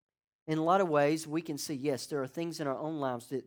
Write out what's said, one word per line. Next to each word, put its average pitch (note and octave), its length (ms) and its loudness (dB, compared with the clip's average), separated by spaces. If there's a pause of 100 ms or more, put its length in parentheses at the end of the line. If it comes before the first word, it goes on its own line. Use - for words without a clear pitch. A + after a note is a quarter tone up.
(460)
In D#3 120 0
a D#3 60 0
lot F#3 160 6
of F#3 80 4
ways, D3+ 380 4
we D#3 140 -2
can E3 160 -6
see, D3+ 180 -6
yes, C3 320 -2
there D3 140 -4
are C3 60 -2
things E3 340 -6
in D3 60 -2
our C3 120 -2
own D#3 200 -4
lives B2+ 300 -2
that C3 180 -4